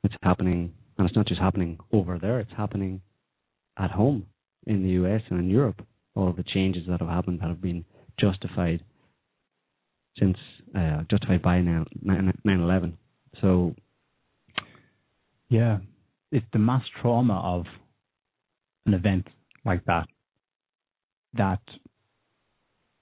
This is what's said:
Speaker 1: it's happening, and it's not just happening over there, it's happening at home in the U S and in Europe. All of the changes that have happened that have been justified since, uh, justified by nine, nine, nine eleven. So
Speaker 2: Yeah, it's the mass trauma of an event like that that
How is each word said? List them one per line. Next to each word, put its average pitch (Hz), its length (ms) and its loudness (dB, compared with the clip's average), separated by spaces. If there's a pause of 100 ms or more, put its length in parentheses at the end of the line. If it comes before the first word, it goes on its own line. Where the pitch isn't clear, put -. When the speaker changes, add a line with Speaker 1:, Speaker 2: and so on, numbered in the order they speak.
Speaker 1:
it's - 200 0
happening, 90 500 0 (240)
and 95 100 2
it's 90 100 -2
not 107 100 4
just 82 140 -2
happening 90 380 0 (140)
over 90 260 0
there, 110 220 -2
it's 117 160 -10
happening 98 440 -6 (800)
at 92 120 -2
home 110 340 2 (420)
in 101 160 0
the 92 80 0
U 90 160 2
S 107 140 0 (100)
and 90 100 -2
in 90 100 0
Europe. 110 340 2 (300)
All 95 140 0
of 87 80 -2
the 90 80 -6 (100)
changes 95 340 0
that 87 120 -2
have 87 80 -4
happened 87 320 -2
that 82 80 -4
have 85 120 -6
been 87 240 -6 (340)
justified 90 640 -2 (1400)
since, 95 180 2 (400)
uh, 80 340 0
justified 95 320 2
by 90 180 4
nine, 85 240 0 (180)
nine, 95 300 2 (120)
nine 95 160 2
eleven. 85 360 0 (440)
So 90 340 2 (1800)
Speaker 2:
Yeah, 113 280 4 (520)
it's 117 220 0
the 110 60 2
mass 120 240 2 (200)
trauma 120 400 2
of 87 240 -4 (1200)
an 104 80 6
event 95 320 0 (380)
like 90 220 -2
that 85 200 0 (1300)
that 98 260 -2 (1400)